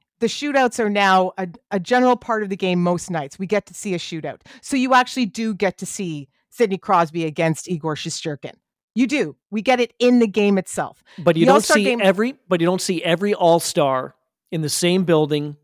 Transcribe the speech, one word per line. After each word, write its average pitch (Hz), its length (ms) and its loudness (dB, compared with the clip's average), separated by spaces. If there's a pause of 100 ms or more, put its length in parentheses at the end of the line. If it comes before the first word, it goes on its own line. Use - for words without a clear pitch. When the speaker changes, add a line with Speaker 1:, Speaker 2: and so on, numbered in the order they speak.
(220)
Speaker 1:
The 226 80 0
shootouts 269 500 -2
are 214 100 0
now 190 480 2
a, 190 100 -6 (240)
a 202 80 -2
general 247 380 2
part 220 260 -4
of 196 60 -6
the 196 80 -6
game 180 260 0
most 175 280 -2
nights. 151 280 -8
We 190 80 -8
get 202 200 -2
to - 80 -20
see 196 180 -8
a 175 60 -4
shootout. 151 420 -10 (220)
So 277 160 -4
you 254 160 2
actually 247 320 2
do 220 280 -6
get 180 220 -2
to - 80 -12
see 160 440 -10 (200)
Sidney 190 300 0
Crosby 170 480 0
against 160 420 -2
Igor 156 280 -6
Shesterkin. - 580 -10 (400)
You 247 120 2
do. 214 300 -2 (140)
We 214 100 -6
get 247 180 2
it 233 200 -2
in 247 220 4
the 226 60 4
game 202 300 2
itself. - 460 -6 (160)
Speaker 2:
But 160 180 2
you 165 60 2
Speaker 1:
The 233 60 4
Speaker 2:
don't 277 80 8
Speaker 1:
All-Star 302 200 2
Speaker 2:
see - 80 2
Speaker 1:
game 240 180 0
Speaker 2:
every, 202 340 2 (120)
but 175 140 0
you 165 40 2
don't 185 140 0
see 180 240 -4
every 180 300 0
All-Star 143 800 2 (360)
in 160 120 -4
the 147 80 -4
same 180 340 0
building 151 580 0